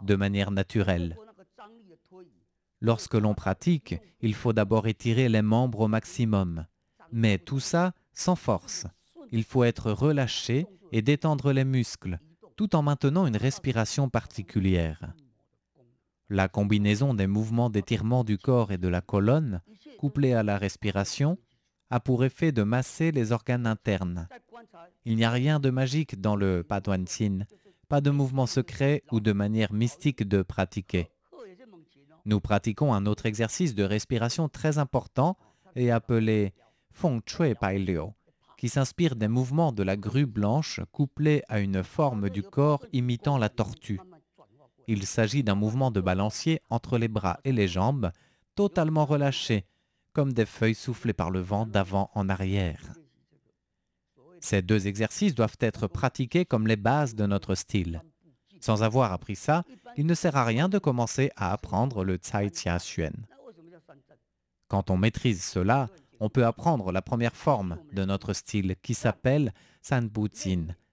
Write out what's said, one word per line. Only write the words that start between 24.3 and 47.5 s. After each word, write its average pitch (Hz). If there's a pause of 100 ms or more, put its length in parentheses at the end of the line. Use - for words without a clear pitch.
Il 113
n'y 113
a 113
rien 131
de 135
magique 131
dans 104
le 92
Patuan 95
Jin, 101 (440)
pas 147
de 143
mouvement 135
secret 135
ou 117
de 107
manière 104
mystique 120
de 98
pratiquer. 92 (1120)
Nous 104
pratiquons 110
un 101
autre 107
exercice 113
de 101
respiration 113
très 151
important 139 (400)
et 123
appelé 110 (400)
Feng 135
Shui 147
Pai 98
Liu, 90 (540)
qui 123
s'inspire 139
des 107
mouvements 131
de 101
la 95
grue 107
blanche 107 (140)
couplée 147
à 110
une 98
forme 110
du 98
corps 143
imitant 123
la 110
tortue. 104 (880)
Il 101
s'agit 113
d'un 104
mouvement 113
de 98
balancier 101 (100)
entre 120
les 113
bras 104
et 135